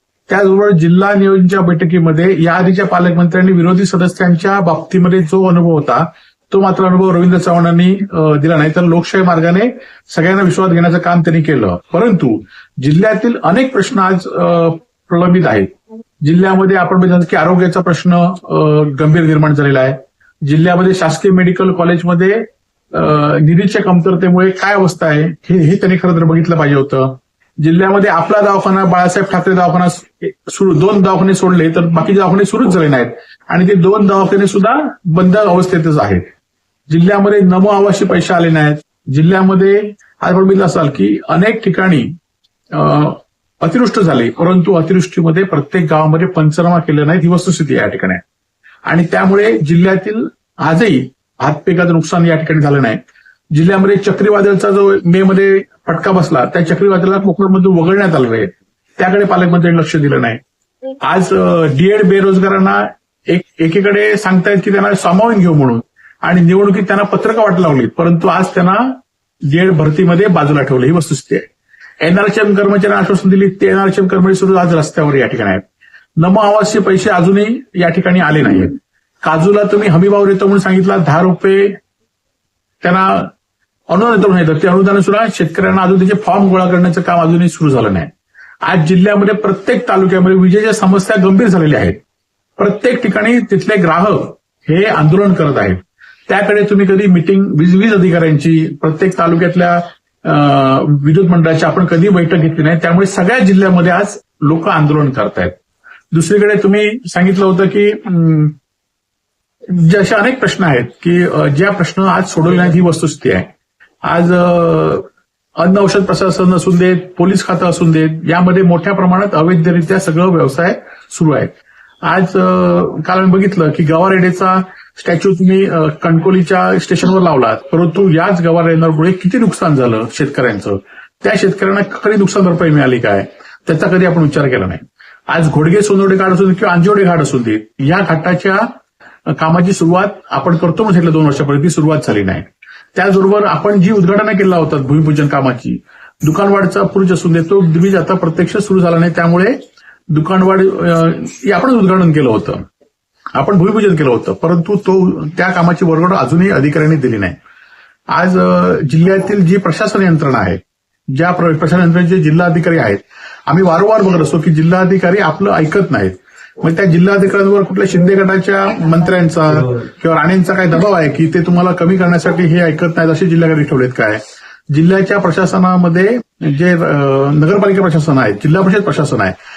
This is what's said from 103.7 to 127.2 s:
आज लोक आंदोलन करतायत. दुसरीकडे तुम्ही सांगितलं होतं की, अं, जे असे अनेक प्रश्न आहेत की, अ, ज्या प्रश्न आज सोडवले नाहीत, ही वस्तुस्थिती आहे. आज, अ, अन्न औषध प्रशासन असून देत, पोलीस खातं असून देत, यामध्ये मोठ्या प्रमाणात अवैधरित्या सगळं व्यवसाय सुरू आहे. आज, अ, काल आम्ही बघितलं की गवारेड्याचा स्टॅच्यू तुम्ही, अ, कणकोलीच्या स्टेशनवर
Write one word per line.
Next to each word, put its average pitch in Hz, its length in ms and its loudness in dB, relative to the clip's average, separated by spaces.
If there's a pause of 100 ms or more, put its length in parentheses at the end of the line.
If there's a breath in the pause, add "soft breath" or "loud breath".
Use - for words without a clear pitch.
आज 196 260 -2 (240)
लोक 160 260 0
आंदोलन 151 420 0
करतायत. 101 420 -4 (600 loud breath)
दुसरीकडे 202 520 0
तुम्ही 208 260 0 (160)
सांगितलं 185 400 0
होतं 190 220 0
की, 208 240 0
अं, 165 560 0 (1400)
जे 196 80 2
असे 196 180 0
अनेक 240 240 -2
प्रश्न 190 240 -2
आहेत 131 220 0 (180)
की, 175 200 0
अ, 151 220 -2
ज्या 143 260 0
प्रश्न 185 300 -4
आज 185 220 0
सोडवले 175 340 -2
नाहीत, 175 160 2
ही 180 80 2
वस्तुस्थिती 165 540 -2
आहे. - 240 -8 (440 soft breath)
आज, 170 300 0
अ, 175 220 2 (1000)
अन्न 180 220 2
औषध 196 260 0
प्रशासन 185 500 0
असून 175 240 0
देत, 180 200 2 (200)
पोलीस 185 300 0
खातं 185 180 -2
असून 170 260 0
देत, 160 180 2 (200)
यामध्ये 180 340 2
मोठ्या 175 300 0
प्रमाणात 190 400 0
अवैधरित्या 170 640 0
सगळं 175 260 -2
व्यवसाय 165 480 0 (380 loud breath)
सुरू 156 200 0
आहे. - 160 -2 (540 soft breath)
आज, 170 220 0
अ, 180 600 0 (180)
काल 185 160 -2
आम्ही 190 140 2
बघितलं 185 400 0
की 170 120 -2
गवारेड्याचा 185 800 0 (360 loud breath)
स्टॅच्यू 196 360 -2
तुम्ही, 190 320 2
अ, 165 200 -2
कणकोलीच्या 185 920 0
स्टेशनवर 185 420 0